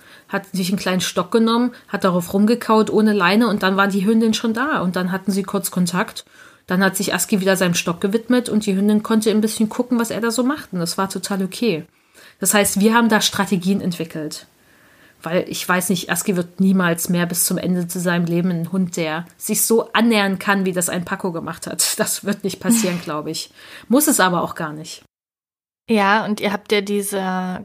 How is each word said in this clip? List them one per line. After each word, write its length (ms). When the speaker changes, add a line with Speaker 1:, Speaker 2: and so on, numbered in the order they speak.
Speaker 1:
hat 240
sich 160
einen 100
kleinen 220
Stock 300
genommen, 420
hat 160
darauf 300
rumgekaut 560
ohne 220
Leine 360
und 140
dann 140
war 120
die 160
Hündin 300
schon 180
da 300
und 140
dann 160
hatten 200
sie 120
kurz 260
Kontakt. 560
Dann 180
hat 120
sich 180
Aski 260
wieder 160
seinem 160
Stock 300
gewidmet 480
und 160
die 100
Hündin 260
konnte 280
ein 100
bisschen 300
gucken, 280
was 120
er 100
da 100
so 140
macht 300
und 60
das 180
war 100
total 340
okay. 440
Das 140
heißt, 280
wir 120
haben 160
da 140
Strategien 580
entwickelt. 680
Weil 260
ich 200
weiß 200
nicht, 220
Aski 260
wird 240
niemals 480
mehr 180
bis 180
zum 140
Ende 300
zu 100
seinem 280
Leben 240
ein 220
Hund, 240
der 300
sich 260
so 300
annähern 460
kann, 260
wie 80
das 160
ein 160
Paco 280
gemacht 340
hat. 320
Das 260
wird 200
nicht 160
passieren, 400
<laughs> 40
glaub 220
ich. 240
Muss 180
es 140
aber 220
auch 120
gar 180
nicht. 300
Speaker 2:
Ja, 360
und 140
ihr 120
habt 180
ja 120
diese 840